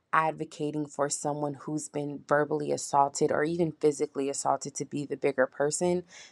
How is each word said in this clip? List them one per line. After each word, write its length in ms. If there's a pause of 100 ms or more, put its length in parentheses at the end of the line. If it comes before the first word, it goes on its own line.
(100)
advocating 760
for 240
someone 420
who's 380
been 360
verbally 460
assaulted 580
or 140
even 280
physically 580
assaulted 460
to 100
be 180
the 140
bigger 280
person, 580 (280)